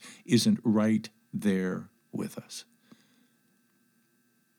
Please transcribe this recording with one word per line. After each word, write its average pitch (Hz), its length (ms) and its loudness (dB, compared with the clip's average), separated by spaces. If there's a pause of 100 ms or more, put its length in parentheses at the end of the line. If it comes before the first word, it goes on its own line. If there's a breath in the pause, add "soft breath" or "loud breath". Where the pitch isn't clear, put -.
(240 loud breath)
isn't 110 400 4
right 107 440 2 (240)
there 92 560 -2 (240)
with - 260 -8
us. - 260 -16 (1900 soft breath)